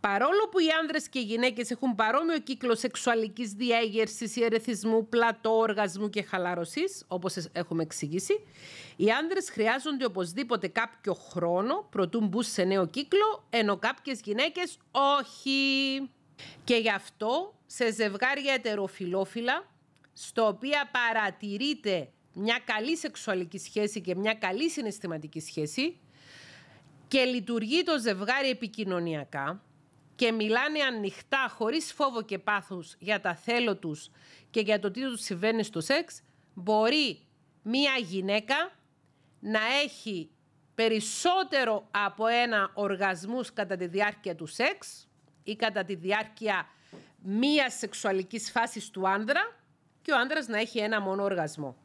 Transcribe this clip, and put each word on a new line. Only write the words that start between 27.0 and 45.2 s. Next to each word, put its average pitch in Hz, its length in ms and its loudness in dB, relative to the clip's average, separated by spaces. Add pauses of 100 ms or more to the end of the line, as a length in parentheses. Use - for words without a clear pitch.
και 262 160 4
λειτουργεί 233 580 0
το 311 160 2
ζευγάρι 226 500 0
επικοινωνιακά 175 1120 -4 (520)
και 226 180 2
μιλάνε 240 480 2
ανοιχτά, 254 680 0 (100)
χωρίς 247 360 -2
φόβο 247 300 0
και 196 160 -6
πάθος, 190 600 -4
για 202 220 -2
τα 180 140 0
θέλω 233 420 0
τους 151 340 -8 (400)
και 226 100 0
για 208 180 2
το 202 120 -2
τι 208 100 -8
τους 254 200 -4
συμβαίνει 214 420 0
στο 208 180 -4
σεξ, 294 420 -2 (320)
μπορεί 214 640 2 (440)
μία 269 380 2
γυναίκα 214 720 0 (680)
να 214 200 0 (240)
έχει 190 460 -8 (440)
περισσότερο 226 1160 2
από 208 360 0
ένα 233 480 2
οργασμούς 196 800 -2
κατά 196 240 -4
τη 180 100 -4
διάρκεια 190 480 -2
του 160 120 -10
σεξ - 600 -4 (340)